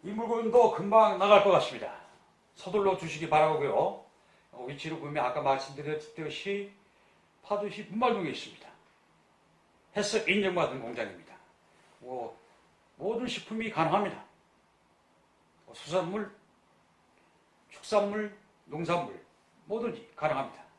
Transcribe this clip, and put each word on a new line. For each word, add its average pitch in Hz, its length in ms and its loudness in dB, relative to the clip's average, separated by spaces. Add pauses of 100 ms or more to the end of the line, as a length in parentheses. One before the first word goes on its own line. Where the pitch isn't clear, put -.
(120)
이 - 20 -6
물건도 226 580 4
금방 202 460 6
나갈 202 240 8
것 202 100 6
같습니다. 117 380 0 (640)
서둘러 190 440 0
주시기 156 320 -8
바라고요. 143 760 2 (480)
어, 123 160 -14
위치로 156 300 -8
보면 143 260 -4
아까 143 160 -2
말씀드렸듯이 151 1300 -4 (720)
파주시 208 460 -6
문말동에 208 400 0
있습니다. - 400 -12 (1300)
해썹 208 320 0
인증받은 175 540 0
공장입니다. 110 520 -10 (680)
뭐, 123 380 -10 (580)
모든 233 300 -4
식품이 220 440 -6
가능합니다. 170 520 0 (1400)
뭐, - 100 -20
수산물, 185 560 -6 (1400)
축산물, 208 680 -2 (300)
농산물 165 520 -4 (460)
뭐든지 226 500 -6
가능합니다. 139 480 -4 (160)